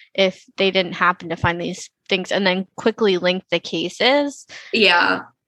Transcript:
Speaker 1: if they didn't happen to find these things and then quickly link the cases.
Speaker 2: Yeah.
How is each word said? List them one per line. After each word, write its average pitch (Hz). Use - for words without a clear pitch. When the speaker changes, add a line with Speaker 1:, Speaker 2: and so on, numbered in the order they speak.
Speaker 1:
if 190
they 196
didn't 180
happen 180
to 165
find 175
these 175
things 185
and 196
then 185
quickly 214
link 180
the 170
cases. 254
Speaker 2:
Yeah. 185